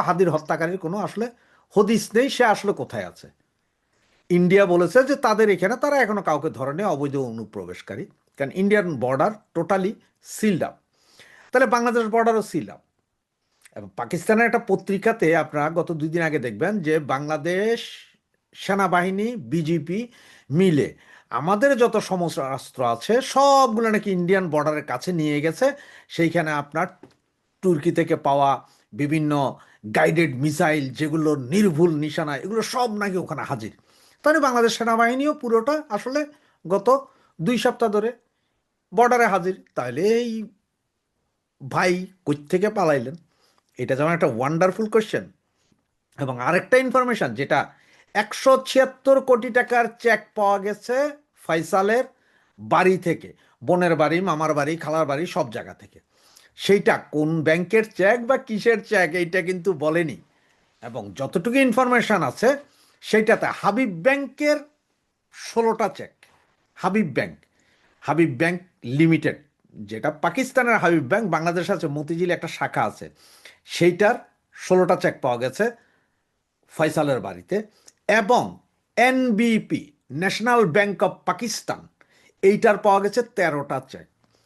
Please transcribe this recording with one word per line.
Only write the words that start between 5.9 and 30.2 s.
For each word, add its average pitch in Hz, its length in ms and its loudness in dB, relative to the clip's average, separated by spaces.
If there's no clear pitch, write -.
এখনো 202 240 -2
কাউকে 151 280 -2
ধরেনি 143 260 -6
অবৈধ 143 220 -4
অনুপ্রবেশকারী, 101 760 -12
কারণ 139 140 -6
ইন্ডিয়ান 202 260 2
বর্ডার 135 280 0
totally 185 360 -2
sealed 208 320 0
up। - 80 -16
তাহলে 262 260 4
বাংলাদেশ 233 280 0
বর্ডারও 226 380 2
সিল 123 240 -6
আপ। 65 60 -20
এবং 104 100 -14
পাকিস্তানের 208 500 0
একটা 226 200 0
পত্রিকাতে 196 580 0
আপনারা 151 240 -4
গত 165 100 -4
দুই 156 140 -4
দিন 170 160 -2
আগে 147 160 -2
দেখবেন 127 280 -4
যে 156 60 2
বাংলাদেশ 170 680 -2
সেনাবাহিনী, 190 640 0
বিজেপি 165 480 -2
মিলে 156 280 4
আমাদের 208 320 2
যত 226 140 4
সমস্ত 175 300 -4
অস্ত্র - 240 -12
আছে 165 200 -2
সবগুলো 262 640 4
নাকি 208 140 -2
ইন্ডিয়ান 185 340 2
বর্ডারের 151 380 -2
কাছে 127 180 -6
নিয়ে 151 260 0
গেছে। 165 220 0
সেইখানে 165 360 0
আপনার 160 260 -4
তুর্কি 170 360 2
থেকে 160 160 0
পাওয়া 139 240 2
বিভিন্ন 151 300 -2
গাইডেড 160 340 2